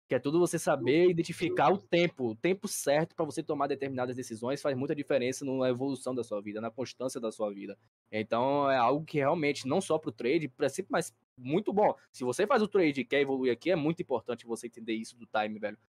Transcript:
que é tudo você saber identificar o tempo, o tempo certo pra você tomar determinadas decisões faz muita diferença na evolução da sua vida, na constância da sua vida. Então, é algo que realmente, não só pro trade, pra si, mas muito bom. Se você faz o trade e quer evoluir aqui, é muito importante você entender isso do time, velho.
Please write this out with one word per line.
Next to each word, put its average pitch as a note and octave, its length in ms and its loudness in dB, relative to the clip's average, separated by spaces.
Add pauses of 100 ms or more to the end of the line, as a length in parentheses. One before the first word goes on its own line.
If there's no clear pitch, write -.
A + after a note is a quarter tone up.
que C#3+ 80 0
é B2 40 0
tudo D3 200 0
você E3+ 180 2
saber D#3 520 4
identificar D#3+ 600 0
o F#3+ 80 4
tempo, E3+ 520 0
o A2 60 -4
tempo F#3+ 300 -2
certo D#3 480 0
pra E3 120 -2
você D3 180 -6
tomar C#3+ 240 -2
determinadas C3 480 -4
decisões B2 460 -6
faz C#3 160 0
muita D3 180 -2
diferença C3+ 480 0
na C3 260 0
evolução B2+ 460 -2
da A#2+ 80 -4
sua G#2 180 -6
vida, G#2 200 -6
na A2+ 100 -6
constância B2+ 480 -6
da A2+ 100 -2
sua G#2+ 240 -4
vida. G2 240 -10 (320)
Então, C3 640 0
é C3+ 60 4
algo C3 280 4
que D#3 120 -4
realmente, C#3+ 500 0
não D#3+ 140 2
só D#3+ 160 0
pro D3+ 140 -6
trade, D3 360 0
pra C#3 220 -2
si, F#3+ 200 -6
mas F3+ 240 -2 (240)
muito D#3 360 -2
bom. G3 200 4 (160)
Se - 140 -10
você B2+ 240 2
faz B3 160 4
o G3+ 60 0
trade D3+ 320 4
e A#2 40 -2
quer C#3 140 2
evoluir C3+ 320 2
aqui, A#2 180 -2
é F#3 60 4
muito D#3+ 260 0
importante A#2 460 -4
você A#2 200 -6
entender A2+ 260 -8
isso A2+ 240 -6
do A2+ 100 -20
time, G#2+ 320 -4
velho. G#2+ 180 -6 (140)